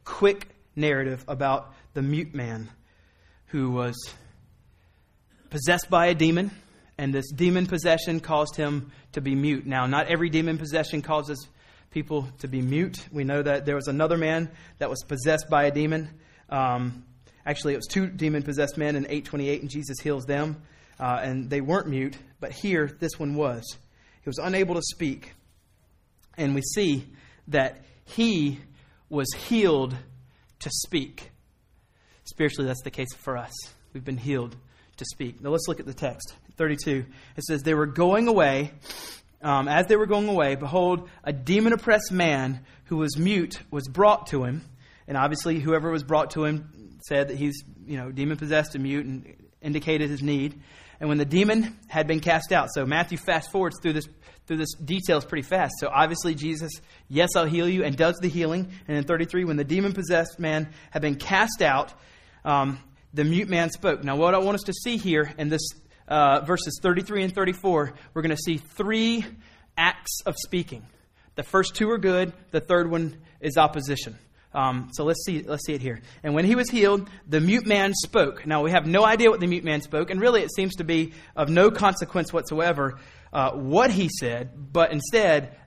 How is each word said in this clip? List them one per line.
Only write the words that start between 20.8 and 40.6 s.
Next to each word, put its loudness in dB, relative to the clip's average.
Uh, -2
and -6
they -2
weren't -2
mute, -4
but -10
here, -2
this -6
one -4
was. -2
He -10
was -8
unable -2
to -2
speak. -6
And -2
we -2
see -2
that -2
he 0
was -4
healed 2
to -10
speak. -6
Spiritually, -2
that's -6
the -12
case -8
for -8
us. -12
We've -12
been -6
healed -4
to -12
speak. -12
Now, -4
let's -2
look -4
at -12
the -10
text. -8
Thirty-two, -2
it -10
says, -4
"They 2
were 2
going 2
away. 4
Um, 0
as 4
they 6
were 4
going 2
away, 2
behold, 0